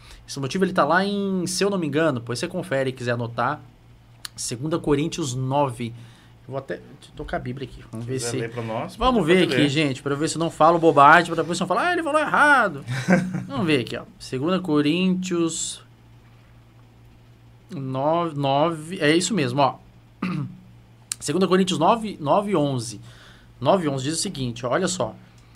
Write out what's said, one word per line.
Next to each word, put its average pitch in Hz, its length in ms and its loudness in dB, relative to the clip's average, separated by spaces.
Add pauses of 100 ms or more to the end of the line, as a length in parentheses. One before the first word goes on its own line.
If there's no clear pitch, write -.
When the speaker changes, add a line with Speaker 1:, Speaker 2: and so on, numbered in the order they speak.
(260)
Speaker 1:
Esse - 120 -12
motivo 139 260 -2
ele 180 80 -2
tá 180 120 2
lá 170 200 2
em, 196 440 -2
se - 160 -2
eu 202 60 2
não 196 80 -2
me 165 80 -2
engano, 143 340 0
depois 120 180 -6
você - 80 -4
confere 135 440 -2
e - 20 -10
quiser 123 200 -4
anotar, 120 480 -4 (760)
segunda 151 420 -6
Coríntios 151 560 -2
nove. 131 540 -2 (580)
Eu 127 60 -14
vou 135 60 -6
até 165 220 -10 (360)
tocar 143 220 -8
a - 20 -4
Bíblia 127 280 -10
aqui. - 220 -18
Vamos 117 160 -10
ver 127 80 -6
Speaker 2:
Quiser 120 160 -4
Speaker 1:
se - 60 -6
Speaker 2:
ler 117 140 -6
pra 120 120 -8
nós, 113 320 -6
Speaker 1:
Vamos 233 280 2
Speaker 2:
pode 156 120 4
Speaker 1:
ver 185 120 6
Speaker 2:
ler. 147 80 -2
Speaker 1:
aqui, 143 140 2
gente, 143 340 -2
pra 139 120 -2
ver 147 140 -2
se - 80 -4
eu 156 40 -4
não 165 100 -2
falo 165 280 4
bobagem, 160 540 8
pra 165 100 -2
depois 175 160 -4
não 180 80 -2
falar, 240 220 0
"Ah, 359 40 0
ele 339 100 -2
falou 311 180 0
errado." 247 640 2 (320)
Speaker 2:
<laughs> - 320 -4
Speaker 1:
Vamos - 180 -4
ver 147 140 4
aqui, 113 160 -6
ó. - 80 -10 (140)
Segunda 156 420 -2
Coríntios 170 1200 0 (1900)
nove, 151 680 -2
nove, 156 640 0
é 151 140 4
isso 185 200 0
mesmo, 139 260 0
ó. 131 160 4 (460)
<clears throat> 156 240 -4 (720)
Segunda 180 280 0
Coríntios 185 300 2
nove, 214 420 2
nove 185 360 2
onze. 123 440 -2 (600)
Nove 160 280 2
onze 135 160 -4
diz 151 100 -4
o 160 80 -4
seguinte, 131 420 -6
olha 156 240 0
só. - 260 -4 (420)